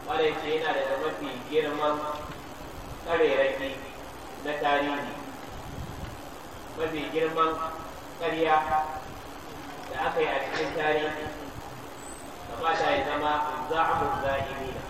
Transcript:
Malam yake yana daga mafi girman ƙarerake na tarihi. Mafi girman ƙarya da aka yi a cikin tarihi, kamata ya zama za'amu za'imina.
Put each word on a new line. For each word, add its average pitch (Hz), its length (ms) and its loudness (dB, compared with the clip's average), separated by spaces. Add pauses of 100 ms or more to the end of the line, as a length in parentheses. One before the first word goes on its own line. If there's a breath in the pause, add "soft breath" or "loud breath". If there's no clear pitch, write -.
Malam 156 180 2
yake 156 400 2
yana 160 80 2
daga - 280 2
mafi 143 360 -2 (140)
girman 151 500 2 (1000)
ƙarerake 135 760 4 (680)
na 147 100 0
tarihi. 143 600 2 (1600)
Mafi 156 340 0
girman 160 500 4 (560)
ƙarya 160 420 4 (1300)
da - 160 -6
aka 165 220 2
yi 156 80 4
a 180 100 2
cikin 156 340 0
tarihi, 151 520 2 (1200)
kamata 160 400 2
ya 143 160 4
zama 147 320 2 (300)
za'amu 160 420 4 (120)
za'imina. 135 720 -2